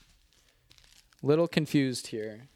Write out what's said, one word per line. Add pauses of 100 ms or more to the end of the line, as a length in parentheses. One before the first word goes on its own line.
(1200)
Little
confused
here. (140)